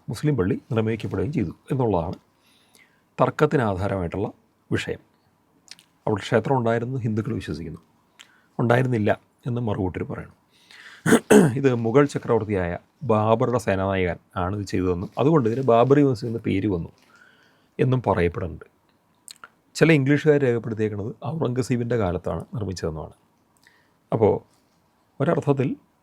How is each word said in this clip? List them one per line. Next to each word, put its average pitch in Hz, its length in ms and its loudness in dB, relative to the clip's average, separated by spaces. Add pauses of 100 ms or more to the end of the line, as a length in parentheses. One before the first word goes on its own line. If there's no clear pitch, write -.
(100)
മുസ്ലിം 147 280 -2
പള്ളി 113 180 0 (180)
നിർമ്മിക്കപ്പെടുകയും 110 640 -2
ചെയ്തു 92 140 -2 (200)
എന്നുള്ളതാണ് 95 440 0 (1000)
തർക്കത്തിന് 135 520 2
ആധാരമായിട്ടുള്ള 95 580 -4 (460)
വിഷയം. - 280 -6 (1040)
അവിടെ 107 200 -2
ക്ഷേത്രം 123 320 2
ഉണ്ടായിരുന്നു 120 460 -2
ഹിന്ദുക്കൾ 110 360 -2
വിശ്വസിക്കുന്നു, 80 400 -10 (800)
ഉണ്ടായിരുന്നില്ല 120 520 2 (380)
എന്ന് 120 180 -4
മറുകൂട്ടർ 98 440 -4
പറയണം. 85 260 -12 (1200)
ഇത് 139 100 2 (160)
മുഗൾ 123 280 4
ചക്രവർത്തിയായ 104 600 -2 (380)
ബാബറുടെ 113 540 2
സേനാനായകൻ 95 540 0 (240)
ആണ് 92 160 -2
ഇത് 101 120 -6
ചെയ്തതെന്നും 92 400 -2 (100)
അതുകൊണ്ട് 139 280 2
ഇതിന് 127 240 -2
ബാബറി 131 340 6
മസ്ജിദ് 123 240 -2
എന്ന 113 160 -6
പേര് 98 280 0
വന്നു 85 160 -6 (880)
എന്നും 131 280 2
പറയപ്പെടുന്നുണ്ട്. 87 580 0 (1120)
ചില 156 100 6 (100)
ഇംഗ്ലീഷുകാർ 143 480 4
രേഖപ്പെടുത്തിയേക്കുന്നത് 110 640 -2 (220)
ഔറംഗസീബിൻ്റെ 123 720 -2
കാലത്താണ് 87 400 -2 (120)
നിർമ്മിച്ചതെന്നുമാണ്. 87 600 -6 (1000)
അപ്പോൾ 104 220 4 (840)
ഒരർത്ഥത്തിൽ, 139 480 2 (340)